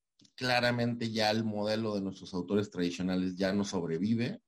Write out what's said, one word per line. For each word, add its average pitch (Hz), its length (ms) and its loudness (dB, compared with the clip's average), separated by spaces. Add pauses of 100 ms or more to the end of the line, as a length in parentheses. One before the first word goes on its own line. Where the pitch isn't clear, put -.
(340)
Claramente 120 760 2
ya 110 200 2
el 110 140 2
modelo 107 500 0
de 98 80 -2
nuestros 92 320 -8
autores 101 360 0
tradicionales 90 680 0
ya 95 180 0
no 101 100 2
sobrevive. 98 840 -2